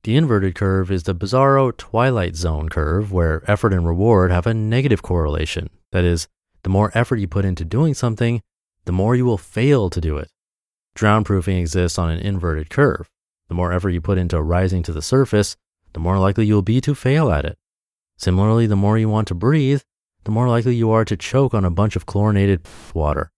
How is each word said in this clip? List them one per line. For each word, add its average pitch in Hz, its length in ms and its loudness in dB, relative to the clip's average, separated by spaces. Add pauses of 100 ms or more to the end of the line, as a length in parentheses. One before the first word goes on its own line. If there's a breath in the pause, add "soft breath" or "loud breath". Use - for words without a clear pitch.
The 110 120 -2
inverted 107 400 2
curve 95 380 0
is 90 100 -2
the 95 140 -4
bizarro 131 600 0
twilight 113 600 -2
zone 80 320 -2
curve 85 420 -2
where 82 400 0
effort 104 220 0
and 87 120 0
reward 92 460 4
have 87 160 0
a 113 80 0
negative 113 480 0
correlation. 80 680 -4 (220)
That 90 140 0
is, 85 240 0 (340)
the 95 80 -4
more 101 240 2
effort 120 220 0
you 98 100 -2
put 98 180 -2
into 90 200 -2
doing 139 280 0
something, 117 480 -2 (440)
the 90 80 -4
more 104 240 2
you 123 80 0
will 120 120 0
fail 117 540 0
to 87 100 -6
do 78 160 -4
it. - 140 -10 (640)
Drown 107 300 2
proofing 95 340 0
exists 87 400 -2
on 82 120 -2
an 82 100 -4
inverted 85 500 -4
curve. 120 400 0 (380)
The 85 80 -6
more 90 160 -2
effort 90 180 0
you 87 100 -2
put 95 180 -2
into 87 220 -2
rising 87 440 0
to 82 80 -8
the 76 100 -8
surface, 120 540 0 (360)
the 82 60 -12
more 92 220 0
likely 101 260 2
you'll 104 160 2
be 113 200 0
to 147 120 -2
fail 135 380 0
at 73 120 0
it. - 140 -8 (580)
Similarly, 107 520 2
the 104 80 2
more 104 200 2
you 110 120 2
want 107 200 0
to 90 60 -6
breathe, 135 480 0 (400)
the - 80 -8
more 120 180 2
likely 120 280 2
you 113 160 2
are 110 120 4
to 104 120 -2
choke 135 360 0
on 101 120 0
a 87 60 2
bunch 101 260 0
of - 100 -6
chlorinated 101 580 2 (300)
water. 76 440 -2